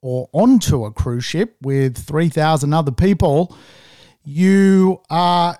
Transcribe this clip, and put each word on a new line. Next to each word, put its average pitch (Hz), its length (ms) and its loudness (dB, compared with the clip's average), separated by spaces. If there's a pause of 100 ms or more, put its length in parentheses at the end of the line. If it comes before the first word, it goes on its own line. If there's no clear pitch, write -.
or 127 320 -6
onto 202 500 2
a 107 80 -10
cruise 120 340 -6
ship 208 360 -4
with 135 340 -2
three 160 340 -4
thousand 151 440 -2
other 156 180 -2
people, 175 640 0 (680)
you 190 760 2 (100)
are 175 480 0